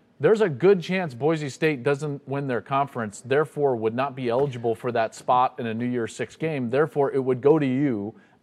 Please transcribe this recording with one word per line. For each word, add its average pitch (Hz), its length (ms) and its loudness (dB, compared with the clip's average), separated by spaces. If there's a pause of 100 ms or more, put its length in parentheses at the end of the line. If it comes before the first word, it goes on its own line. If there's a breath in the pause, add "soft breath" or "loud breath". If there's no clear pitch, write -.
(220)
There's 202 200 4
a 202 80 4
good 165 320 4
chance 180 320 -4
Boise 151 360 -2
State 147 340 -2
doesn't 143 440 -4
win 139 200 -6
their 120 140 -2
conference, 131 600 -4
therefore 143 560 0
would 110 180 0
not 131 200 -2
be 127 140 -4
eligible 120 460 0
for 120 160 -6
that 113 240 -2
spot 127 440 2
in 120 60 -6
a 113 80 -4
New 117 140 -4
Year's 120 280 -4
Six 120 200 -8
game. 143 340 -4
Therefore, 139 440 0
it 135 100 0
would 127 180 0
go 151 160 6
to 147 80 2
you 127 480 0 (300 soft breath)